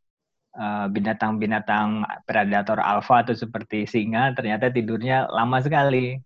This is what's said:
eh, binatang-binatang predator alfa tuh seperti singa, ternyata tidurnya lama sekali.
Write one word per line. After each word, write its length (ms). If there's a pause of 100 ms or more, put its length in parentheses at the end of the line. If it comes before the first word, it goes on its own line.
(560)
eh, 320
binatang-binatang 1160 (180)
predator 540
alfa 480
tuh 100
seperti 540
singa, 480
ternyata 320
tidurnya 580
lama 320
sekali. 640